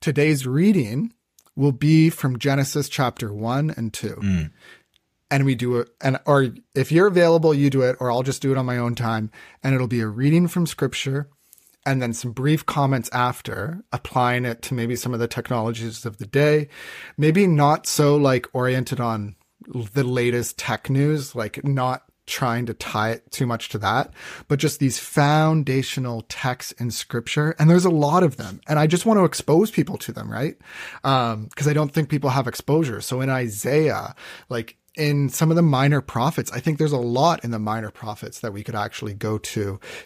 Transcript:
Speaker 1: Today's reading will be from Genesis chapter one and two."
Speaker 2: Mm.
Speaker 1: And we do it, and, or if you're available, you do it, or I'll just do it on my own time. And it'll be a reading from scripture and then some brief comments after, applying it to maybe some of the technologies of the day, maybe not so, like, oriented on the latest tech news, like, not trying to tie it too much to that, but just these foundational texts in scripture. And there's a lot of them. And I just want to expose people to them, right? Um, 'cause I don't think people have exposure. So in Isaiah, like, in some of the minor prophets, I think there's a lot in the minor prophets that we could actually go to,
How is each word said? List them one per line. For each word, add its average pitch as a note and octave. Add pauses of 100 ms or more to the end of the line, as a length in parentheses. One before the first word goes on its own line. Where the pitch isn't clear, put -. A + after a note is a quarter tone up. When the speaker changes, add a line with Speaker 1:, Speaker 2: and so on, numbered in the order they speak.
Speaker 1:
Today's C#3+
reading D#3 (420)
will C#3
be D#3
from C3
Genesis C#3
chapter B2
one A#2+
and A2+
two." -
Speaker 2:
Mm. F2+ (800)
Speaker 1:
And C#3
we C3+
do B2
it, A#2+ (100)
and, C3
or C#3 (260)
if C3
you're E3+
available, E3
you C#3+
do C3+
it, B2+
or B2+
I'll A#2+
just C3
do C3+
it C3
on C3
my B2
own A#2+
time. A2+ (320)
And C3+
it'll B2+
be A#2
a A2+
reading C#3+
from E3+
scripture C#3 (560)
and C3+
then A#2
some A#2+
brief D3
comments C3+
after, B2
applying B2
it A#2
to -
maybe A#2+
some B2+
of A#2
the A#2
technologies A2+
of G#2+
the -
day, D3 (500)
maybe D#3+
not D3
so, D3
like, C3
oriented B2+
on G#2+ (580)
the C3+
latest A#2+
tech -
news, C#3
like, A2+
not C3 (220)
trying A#2+
to A2+
tie A2
it -
too -
much A#2
to -
that, G#2+ (320)
but D3
just D3
these C3+
foundational C#3
texts -
in A#2+
scripture. D3
And D3+
there's F3
a F#3
lot D#3
of D#3
them. G2
And D3+
I D3+
just E3+
want A3
to F#3
expose E3
people -
to -
them, A2
right? A#2 (480)
Um, A#2
'cause C#3+
I D3
don't D3
think D3+
people C#3+
have B2
exposure. B2+
So B2+
in C3+
Isaiah, B2+ (340)
like, A#2 (180)
in D3
some D#3+
of E3
the E3+
minor C#3+
prophets, B2+
I -
think D#3
there's D#3
a C#3+
lot B2+
in A#2+
the A#2
minor G#2+
prophets G#2+
that A2
we G2+
could A2
actually G#2
go G#2+
to, G2+ (280)